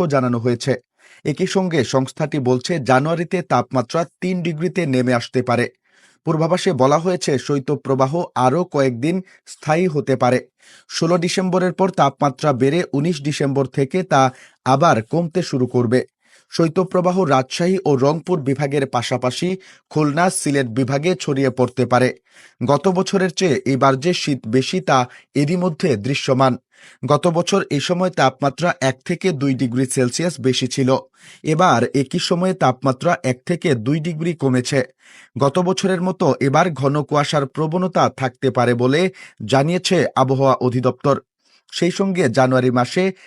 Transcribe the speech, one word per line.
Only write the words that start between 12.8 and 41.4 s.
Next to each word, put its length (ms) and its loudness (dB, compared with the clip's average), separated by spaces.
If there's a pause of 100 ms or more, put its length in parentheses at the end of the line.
উনিশ 280 0
ডিসেম্বর 460 -2
থেকে 360 -2
তা 180 2 (440)
আবার 380 4
কমতে 380 -2
শুরু 260 -2
করবে। 320 2 (520)
শৈত্যপ্রবাহ 720 0
রাজশাহী 600 0
ও 100 2
রংপুর 460 0
বিভাগের 460 -2
পাশাপাশি 600 -4 (420)
খুলনা, 400 0
সিলেট 400 -2
বিভাগে 460 -2
ছড়িয়ে 360 -2
পড়তে 340 0
পারে। 240 2 (520)
গত 280 0
বছরের 440 0
চেয়ে 320 0
এবার 340 2
যে 140 0
শীত 340 -2
বেশি, 340 0
তা 160 0 (380)
এরই 220 0
মধ্যে 400 -2
দৃশ্যমান। 560 0 (520)
গত 220 2
বছর 320 0 (100)
এই 180 -2
সময় 240 0
তাপমাত্রা 580 0 (120)
এক 240 -2
থেকে 260 -4
দুই 220 -2
ডিগ্রি 320 -2
সেলসিয়াস 560 -2
বেশি 260 0
ছিল। 220 0 (540)
এবার 360 4 (160)
একই 240 0
সময়ে 340 2
তাপমাত্রা 580 0 (120)
এক 220 0
থেকে 300 -2
দুই 240 -2
ডিগ্রি 340 -4
কমেছে। 460 0 (600)
গত 200 2
বছরের 420 0
মতো 240 -2 (140)
এবার 320 2
ঘন 320 0
কুয়াশার 440 0
প্রবণতা 600 -2
থাকতে 420 -4
পারে 220 2
বলে 280 2 (440)
জানিয়েছে 520 2 (180)
আবহাওয়া 460 2
অধিদপ্তর। 540 0 (580)